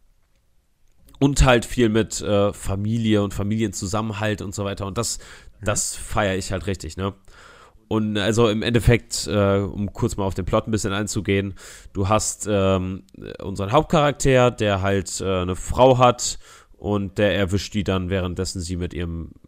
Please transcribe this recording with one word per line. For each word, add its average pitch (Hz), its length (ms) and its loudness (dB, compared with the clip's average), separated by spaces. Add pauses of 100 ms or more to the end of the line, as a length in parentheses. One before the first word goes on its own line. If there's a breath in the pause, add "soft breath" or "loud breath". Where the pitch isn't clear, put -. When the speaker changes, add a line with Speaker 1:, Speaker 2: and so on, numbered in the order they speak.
(1200)
Speaker 1:
und 139 260 4
halt 123 200 6
viel 120 220 2
mit, 107 340 0
äh, 101 300 2
Familie 107 720 0
und 98 100 -4
Familienzusammenhalt 107 1080 -4
und 98 120 -10
so 104 120 -6
weiter 98 200 -6
und 98 120 -8
das, - 220 -4 (420 loud breath)
Speaker 2:
Mhm. 101 40 -12
Speaker 1:
das - 300 -2
feiere 101 400 0
ich 98 160 -4
halt 90 160 -4
richtig, 92 300 -6
ne? 95 160 -2 (720 soft breath)
Und 107 300 0
also 110 300 4
im 107 140 0
Endeffekt, 117 640 2
äh, 98 320 4
um 101 320 -4
kurz - 240 -2
mal 104 80 -4
auf 95 100 -2
den 92 120 -4
Plot 110 220 0
ein 117 40 -4
bisschen 104 220 0
einzugehen, 98 640 -2 (360 loud breath)
du 95 160 -2
hast, - 420 -2
ähm, 95 540 0 (400)
unseren 98 300 -4
Hauptcharakter, 139 760 2
der 101 320 0
halt, 98 380 -2
äh, 92 220 -2
eine 90 160 -2
Frau 131 400 4
hat 123 420 4 (380 soft breath)
und 101 400 -4
der 104 180 2
erwischt 98 380 -2
die 104 100 -2
dann, 92 260 -2
währenddessen 92 520 -4
sie 87 160 -6
mit 87 160 -6
ihrem, 82 380 -8 (160)